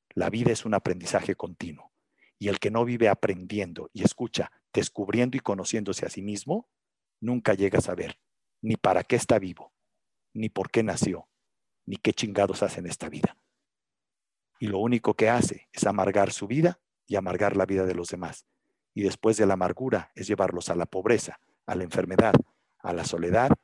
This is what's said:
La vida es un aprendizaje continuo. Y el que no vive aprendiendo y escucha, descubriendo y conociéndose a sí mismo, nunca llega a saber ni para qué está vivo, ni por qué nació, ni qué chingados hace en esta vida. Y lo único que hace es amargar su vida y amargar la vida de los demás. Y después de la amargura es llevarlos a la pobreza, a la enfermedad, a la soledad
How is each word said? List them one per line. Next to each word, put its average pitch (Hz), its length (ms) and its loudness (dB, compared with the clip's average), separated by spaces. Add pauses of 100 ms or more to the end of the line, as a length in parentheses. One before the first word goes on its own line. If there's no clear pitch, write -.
(140)
La 90 160 -2
vida 117 220 2
es - 120 -4
un 107 100 0
aprendizaje 92 600 -2
continuo. - 580 -12 (460)
Y 101 100 -4
el 98 100 0
que 104 120 -2
no 113 140 0
vive 117 240 2
aprendiendo 92 840 -2
y 92 100 -4
escucha, - 480 -2 (220)
descubriendo 113 640 0
y 127 40 -6
conociéndose 98 680 -4
a - 40 -8
sí - 120 -10
mismo, 104 480 -6 (500)
nunca 113 340 0
llega 95 240 2
a 85 40 2
saber 90 360 -8 (440)
ni 110 140 0
para 90 280 2
qué - 120 2
está 117 220 4
vivo, 92 340 -6 (600)
ni 107 160 -4
por - 220 -4
qué 117 120 2
nació, 90 460 -2 (580)
ni 98 100 -6
qué - 180 0
chingados 101 480 0
hace 95 180 -2
en 90 60 -8
esta 82 240 -8
vida. - 260 -2 (1200)
Y 107 100 -4
lo 98 100 -2
único 113 360 2
que 110 140 4
hace - 440 0
es - 140 -2
amargar 98 460 2
su - 140 -8
vida 156 340 2 (260)
y 101 100 -2
amargar 95 400 0
la 92 100 4
vida 95 200 2
de 90 80 -2
los 87 140 -6
demás. 90 380 -10 (480)
Y 107 80 -2
después 107 340 2
de 107 100 4
la 98 80 4
amargura 92 600 0
es 98 120 -12
llevarlos 92 440 0
a 90 60 -2
la 87 100 0
pobreza, 101 540 0 (260)
a - 80 -6
la 92 100 -4
enfermedad, 92 500 0 (440)
a 90 160 -6
la 82 100 -4
soledad 90 460 0 (140)